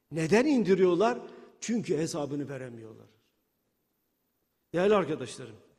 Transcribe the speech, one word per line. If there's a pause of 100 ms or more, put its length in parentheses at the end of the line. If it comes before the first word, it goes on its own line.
(100)
Neden
indiriyorlar? (420)
Çünkü
hesabını
veremiyorlar. (1700)
Değerli
arkadaşlarım, (220)